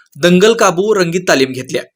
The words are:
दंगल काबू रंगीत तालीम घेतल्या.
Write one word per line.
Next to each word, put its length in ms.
दंगल 320
काबू 400
रंगीत 340
तालीम 240
घेतल्या. 300